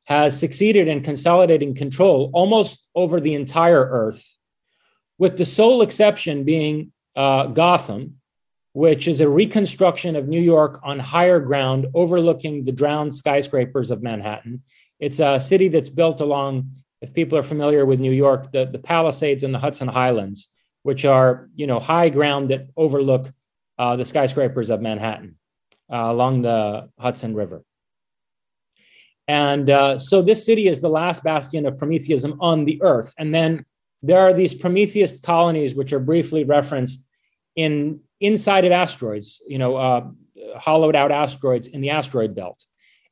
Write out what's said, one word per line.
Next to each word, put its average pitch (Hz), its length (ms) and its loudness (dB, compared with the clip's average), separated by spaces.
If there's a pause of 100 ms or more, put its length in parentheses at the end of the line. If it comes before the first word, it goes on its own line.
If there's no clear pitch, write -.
has 147 340 0
succeeded 196 500 2
in 147 140 -2
consolidating 156 720 2
control 139 580 2
almost 196 640 0
over 175 260 0
the 151 140 -2
entire 147 500 4
Earth, 117 420 -4 (920)
with 175 180 2
the 175 80 0
sole 233 380 4
exception 208 640 0
being, 151 480 -2 (240)
uh, 135 320 2
Gotham, 151 720 0 (540)
which 151 340 2
is 147 120 -2
a 151 80 4
reconstruction 180 880 0
of 139 120 -6
New 165 120 -2
York 156 420 2
on 143 160 -8
higher 170 420 2
ground 135 540 -2
overlooking 165 680 0
the 127 80 -4
drowned 147 420 -2
skyscrapers 139 760 -2
of 110 120 -6
Manhattan. 113 600 -10 (380)
It's 143 200 -6
a 139 200 2
city 185 280 2
that's 156 200 0
built 160 320 0
along, 139 500 -4 (300)
if 135 120 -18
people 160 260 -2
are 139 60 0
familiar 147 420 0
with 131 140 2
New 131 120 0
York, 135 400 0
the, 131 140 0
the 131 120 -12
Palisades 151 640 -2
and 135 120 -4
the 123 40 -6
Hudson 139 300 -6
Highlands, 113 600 -2 (340)
which 135 220 -4
are, 131 500 4
you 147 120 -6
know, 120 140 -2
high 170 280 2
ground 143 420 0
that 135 260 -4
overlook, 135 560 0 (460)
uh, 123 180 -2
the 123 80 -4
skyscrapers 131 680 -2
of 107 100 -2
Manhattan, 107 560 -8 (560)
uh, 120 40 -8
along 120 460 -2
the 110 460 -2 (100)
Hudson 120 360 -6
River. 90 300 -10 (1600)
And, 143 440 0
uh, 139 280 4
so 190 220 2
this 214 260 2
city 220 220 2
is 147 120 0
the 165 80 -2
last 170 360 -2
bastion 156 420 -2
of 135 120 -4
Prometheism 147 640 -4
on 165 240 2
the 151 180 -2
Earth. 131 360 0
And 156 160 -4
then 160 300 0 (380)
there 175 180 4
are 185 120 6
these 180 220 0
Prometheist 202 680 0
colonies, 165 520 0
which 135 180 -6
are 143 60 -2
briefly 151 460 -2
referenced 135 600 -2 (520)
in, 151 440 -4 (200)
inside 202 440 2
of 180 60 4
asteroids, 123 800 -2
you 139 100 -8
know, 127 180 -2
uh, 127 300 0 (500)
hollowed 156 380 2
out 143 160 2
asteroids 135 560 -2
in 143 140 -14
the 139 100 -4
asteroid 135 440 -4
belt. 90 300 -14 (480)